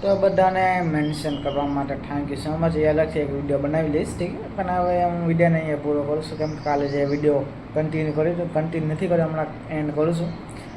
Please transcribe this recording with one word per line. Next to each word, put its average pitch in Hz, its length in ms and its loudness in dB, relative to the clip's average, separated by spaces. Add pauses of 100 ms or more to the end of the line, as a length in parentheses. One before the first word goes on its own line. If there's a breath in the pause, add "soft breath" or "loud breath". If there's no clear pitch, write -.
તો 196 120 4
બધાને 185 640 4
મેન્શન 151 600 0
કરવા 143 240 0
માટે 139 280 -2
thank 143 380 -4
you 135 40 -4
so 156 280 -2
much. 160 140 2
એ 151 60 4
અલગથી 151 360 4
એક 143 120 -2
વીડિયો 143 260 0
બનાવી 151 300 0
લઈશ, 156 300 -2
ઠીક 175 120 -4
છે? - 260 -8
પણ 180 140 -2
હવે 180 340 2
હું 175 220 0
વીડિયોને 165 340 4
અહીંયા 156 160 -2
પૂરો 147 260 0
કરું 151 200 -2
છું, 156 160 -10
કેમ 156 120 -2
કે 151 140 -10
કાલે 143 240 0
જે 143 160 0
વીડિયો 143 360 2 (340)
કન્ટિન્યુ 156 380 0
કર્યો 156 200 0
હતો, 170 220 -4
કન્ટિન્યુ 160 340 -2
નથી 156 180 -2
કર્યો, 170 180 2
હમણાં 156 220 -2 (240)
એન્ડ 151 240 -2
કરું 160 200 2
છું. 170 180 -2 (440 loud breath)